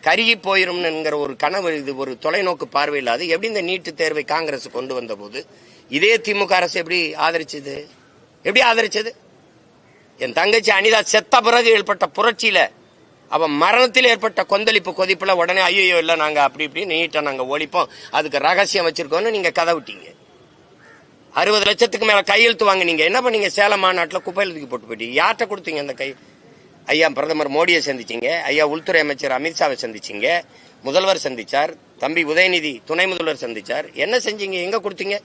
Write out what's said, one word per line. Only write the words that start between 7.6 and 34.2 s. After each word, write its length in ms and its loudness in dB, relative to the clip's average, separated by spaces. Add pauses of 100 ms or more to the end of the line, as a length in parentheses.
எப்படி 220 2
ஆதரிச்சது? 440 0 (1080)
என் 140 -6
தங்கச்சி 400 2
அனிதா 300 4
செத்த 380 4
பிறகு 300 4
ஏற்பட்ட 440 2
புரட்சியில, 440 2 (720)
அவன் 200 0
மரணத்தில் 600 4
ஏற்பட்ட 320 -2
கொந்தளிப்பு 460 0
கொதிப்புல 400 -2
உடனே 300 2
"ஐயோ 380 2
இல்ல, 180 2
நாங்க 260 0
அப்படி 220 0
இப்படி 200 -6
நீட்டை 360 -2
நாங்க 220 -4
ஒழிப்போம், 480 -4 (200)
அதுக்கு 280 -2
ரகசியம் 480 2
வச்சிருக்கோம்னு" 440 -2
நீங்க 200 -2
கதை 240 0
விட்டீங்க. 320 -10 (1300)
அறுபது 300 2
லட்சத்துக்கு 420 2
மேல 160 4
கையெழுத்து 440 4
வாங்குனீங்க. 440 2
என்ன 100 2
பண்ணீங்க? 260 0
சேலம் 380 2
மாநாட்டுல 400 0
குப்பையில 280 -2
தூக்கி 140 -12
போட்டு 200 -10
போயிட்டீங்க. 340 -8
யார்கிட்ட 300 2
கொடுத்தீங்க 280 -8
அந்த 140 -6
கை? 160 -8 (800)
ஐயா 220 4
பிரதமர் 420 -2
மோடியை 380 4
சந்திச்சீங்க, 520 -4
ஐயா 260 2
உள்துறை 340 0
அமைச்சர் 360 -2
அமித்ஷாவை 460 -2
சந்திச்சீங்க, 460 -6 (540)
முதல்வர் 420 0
சந்திச்சார், 500 -4 (240)
தம்பி 260 -2
உதயநிதி 480 0 (120)
துணை 220 0
முதல்வர் 380 -4
சந்திச்சார். 480 -8
என்ன 240 -2
செஞ்சீங்க? 500 -4